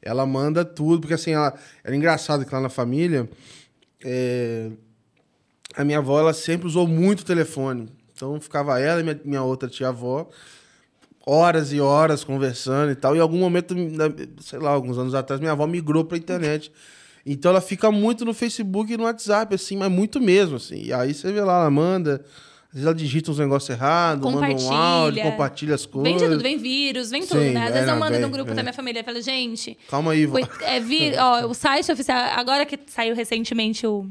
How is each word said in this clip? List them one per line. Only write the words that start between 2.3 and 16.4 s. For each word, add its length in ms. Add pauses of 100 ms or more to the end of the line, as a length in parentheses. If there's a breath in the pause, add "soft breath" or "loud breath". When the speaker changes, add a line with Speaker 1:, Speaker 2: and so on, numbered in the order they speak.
Speaker 1:
que 80
lá 60
na 80
família, 600 (760 loud breath)
é, 680 (1040)
a 100
minha 140
avó, 220
ela 140
sempre 320
usou 200
muito 340
o 40
telefone. 640 (260)
Então, 240
ficava 400
ela 220
e 20
minha, 220
minha 180
outra 280
tia-avó 580 (960 loud breath)
horas 480
e 80
horas 440
conversando 680
e 20
tal. 200
E 40
em 40
algum 160
momento, 360
na, 300 (360)
sei 180
lá, 120
alguns 280
anos 160
atrás, 260
minha 120
avó 140
migrou 380
pra 140
internet. 520 (540 loud breath)